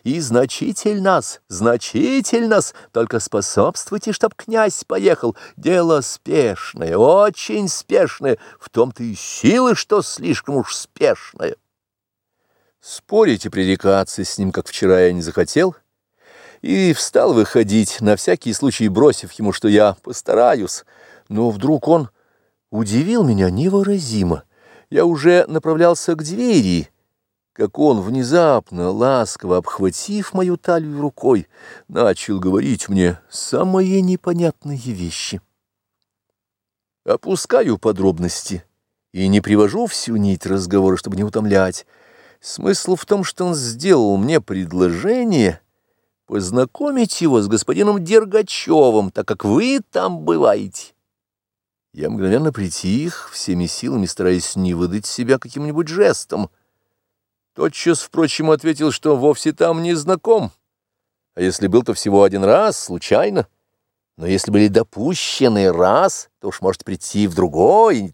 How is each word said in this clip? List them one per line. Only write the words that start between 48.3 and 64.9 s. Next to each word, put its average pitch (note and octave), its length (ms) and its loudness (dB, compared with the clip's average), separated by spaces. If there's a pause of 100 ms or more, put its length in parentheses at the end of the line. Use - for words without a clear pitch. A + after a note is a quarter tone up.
так - 160 -6
как G#2 180 -4
вы A3+ 340 2 (120)
там F3+ 280 -4
бываете. B2+ 760 0 (1000)
Я D3 160 -6
мгновенно A2+ 440 0
притих, A2 800 -6
всеми F2 340 -4
силами A#2 400 -4
стараясь F2+ 500 -2
не F2+ 200 -2
выдать F2+ 320 -4
себя A#2 320 0
каким-нибудь D3 480 -6
жестом. F#3 640 -2 (1040)
Тотчас, D#3+ 460 -2
впрочем, D#3 500 0
ответил, D3+ 400 0
что D3+ 240 0
вовсе C#3+ 360 2
там E3 300 0
не F3 140 -2
знаком, F3 560 0 (800)
а F2 80 -8
если F#2+ 260 0
был, G#2+ 140 4
то A#2 120 -2
всего G2+ 300 4
один G2 200 2
раз, F3 340 4
случайно. C#3+ 720 -2 (720)
Но D#2+ 100 -8
если F#2+ 240 -2
были G#2 160 6
допущены A2 1040 0